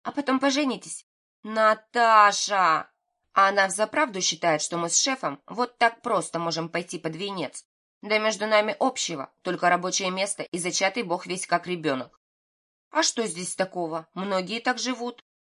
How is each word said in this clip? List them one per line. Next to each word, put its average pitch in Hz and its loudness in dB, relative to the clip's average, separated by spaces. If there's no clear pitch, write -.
А 233 -6
потом 262 0
поженитесь». 269 -2
«Наташа!» 214 4
«А 196 6
она 196 4
взаправду 214 -2
считает, 165 0
что - -4
мы 170 -2
с - 0
шефом 214 -2
вот 240 -4
так 226 2
просто 196 -2
можем 165 -4
пойти 175 -6
под 160 -6
венец? 185 -8
Да 208 0
между 214 0
нами 214 2
общего, 175 -2
только 180 0
рабочее 180 0
место 190 -4
и - -6
зачатый 190 -2
бог 175 -4
весть 185 -6
как 175 -2
ребенок». 156 -4
«А 311 0
что 240 -2
здесь 175 -8
такого? 165 -4
Многие 190 -4
так 247 0
живут». 240 -6